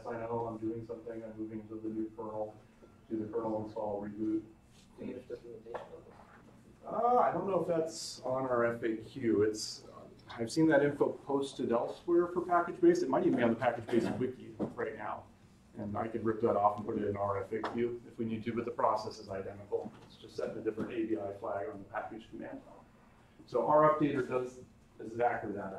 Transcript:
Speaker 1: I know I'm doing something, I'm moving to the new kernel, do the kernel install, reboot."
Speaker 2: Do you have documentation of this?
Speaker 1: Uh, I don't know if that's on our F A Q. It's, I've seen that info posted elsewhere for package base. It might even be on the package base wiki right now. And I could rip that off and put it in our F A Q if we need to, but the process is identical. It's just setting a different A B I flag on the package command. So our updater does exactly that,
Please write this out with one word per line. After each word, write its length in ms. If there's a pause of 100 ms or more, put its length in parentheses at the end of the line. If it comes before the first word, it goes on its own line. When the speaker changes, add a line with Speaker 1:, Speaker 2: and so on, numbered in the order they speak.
Speaker 1:
I 80
know 360
I'm 80
doing 280
something, 360
I'm 200
moving 260
to 140
the 60
new 280
kernel, 380 (540)
do 100
the 140
kernel 320
install, 400
reboot." 380 (560)
Speaker 2:
Do 80
you 80
have 140
documentation 480
of 280
this? 100 (680)
Speaker 1:
Uh, 340
I 140
don't 140
know 140
if 80
that's 560
on 180
our 220 (100)
F 80
A 140
Q. 460
It's, 400 (540)
I've 140
seen 180
that 140
info 280 (160)
posted 440
elsewhere 560
for 140
package 400
base. 220
It 60
might 160
even 120
be 80
on 60
the 60
package 300
base 180 (140)
wiki 300 (260)
right 240
now. 240 (560)
And 180
I 120
could 160
rip 180
that 140
off 220
and 60
put 140
it 100
in 80
our 280
F 80
A 200
Q 280 (100)
if 80
we 60
need 200
to, 80
but 120
the 80
process 480
is 100
identical. 600 (160)
It's 80
just 200
setting 220
a 20
different 300
A 160
B 100
I 220
flag 340
on 60
the 60 (100)
package 360
command. 280 (880)
So 200
our 280
updater 340
does 300 (440)
exactly 500
that, 260